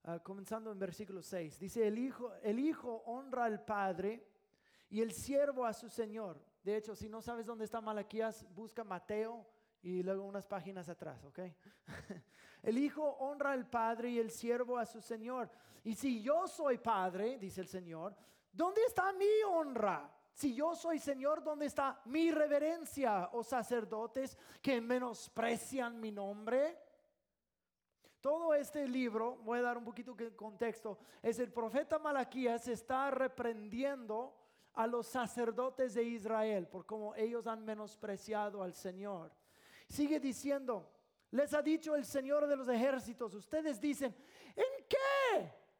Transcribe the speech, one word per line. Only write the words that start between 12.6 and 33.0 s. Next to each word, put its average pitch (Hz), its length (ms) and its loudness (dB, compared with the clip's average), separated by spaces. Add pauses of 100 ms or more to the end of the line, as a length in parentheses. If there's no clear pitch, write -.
"El 226 140 2
hijo 294 260 2
honra 277 500 0
al 254 140 -2
padre 233 440 0
y 240 80 2
el 226 100 2
siervo 240 480 0
a 233 80 0
su 220 160 -14
señor." 233 480 -6 (340)
"Y 220 120 -2
si 247 260 2
yo 311 260 4
soy 285 300 2
padre", 214 640 2
dice 190 220 -8
el 165 60 -8
Señor, 175 480 -8 (360)
"¿dónde 370 340 2
está 392 260 2
mi 403 360 4
honra? 226 640 0 (220)
Si 269 200 0
yo 311 220 2
soy 330 240 0
Señor, 285 420 0
¿dónde 294 240 -2
está 269 400 0
mi 320 240 4
reverencia, 294 1000 2
oh 233 100 -2
sacerdotes 226 960 -2 (240)
que 262 200 4
menosprecian 233 1160 0
mi 220 120 -4
nombre?" 214 760 0 (1300)
Todo 311 360 4
este 294 320 0
libro, 247 560 0
voy 233 160 0
a - 20 2
dar 240 160 2
un 240 60 -8
poquito 240 320 -10
de 220 200 -8
contexto, 208 600 -4 (240)
es 226 160 2
el 247 160 -2
profeta 254 460 0
Malaquías 254 680 0
está 262 440 0